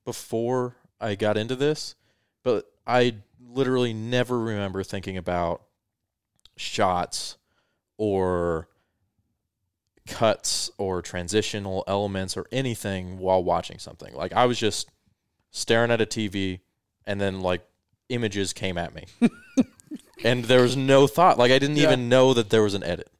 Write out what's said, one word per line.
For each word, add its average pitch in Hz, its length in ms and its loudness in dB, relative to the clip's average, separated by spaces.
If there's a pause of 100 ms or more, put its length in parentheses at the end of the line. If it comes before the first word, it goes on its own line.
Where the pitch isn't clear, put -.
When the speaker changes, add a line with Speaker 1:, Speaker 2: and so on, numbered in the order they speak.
Speaker 1:
before 120 720 -4 (240)
I 110 140 -2
got 107 240 0
into 117 180 -4
this, 147 380 -2 (480)
but 117 280 0 (160)
I 123 300 2 (240)
literally 123 540 0
never 120 440 -2
remember 101 460 -4
thinking 95 320 -8
about 87 460 -2 (920)
shots - 800 -2 (600)
or 90 720 0 (1400)
cuts - 720 0
or 92 240 -4
transitional 95 840 -4
elements 98 500 -4
or 101 140 -8
anything 101 680 -6
while 92 260 2
watching 85 340 -2
something. - 360 -18
Like, 87 180 -8
I 120 140 4
was 123 120 0
just 104 320 -4 (600)
staring 117 420 2
at 113 80 2
a 107 60 2
T 110 220 -4
V 95 320 -4 (460)
and 101 140 -4
then, 95 220 -2
like, 90 220 -2 (440)
images 104 440 -2
came 92 260 -4
at 85 160 -8
me. - 100 -14 (160)
<laughs> 240 80 4 (960)
And 120 220 2
there 127 160 6
was 123 140 2
no 135 300 6
thought. 170 320 4
Like, 123 140 6
I 131 80 6
didn't 143 160 0
Speaker 2:
Yeah. 147 80 4
Speaker 1:
even 127 240 2
know 131 260 6
that 113 160 0
there 110 140 4
was 101 100 0
an 101 80 -6
edit. - 260 -6 (120)